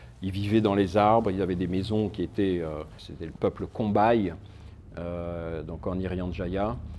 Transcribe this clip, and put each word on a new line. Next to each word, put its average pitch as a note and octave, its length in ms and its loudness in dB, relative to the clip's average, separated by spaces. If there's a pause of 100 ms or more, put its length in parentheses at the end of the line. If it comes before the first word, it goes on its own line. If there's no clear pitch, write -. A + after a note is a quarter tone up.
(200)
Ils F#2+ 100 -4
vivaient G2+ 300 2
dans G#2 140 4
les G2 220 4
arbres, G#2+ 340 6
ils F#2+ 100 0
avaient F#2 160 0
des F2+ 120 -2
maisons G2 400 0
qui F#2 140 -6
étaient, F#2 380 0
euh, D#2 220 -6 (160)
c'était D#2+ 280 -12
le E2 60 -12
peuple F#2+ 340 -2
Kombai, G#2 680 2 (640)
euh, E2+ 640 -6
donc D#2+ 240 -8
en F#2 120 -4
Irian F2+ 340 -4
Jaya. F#2+ 440 -2 (220)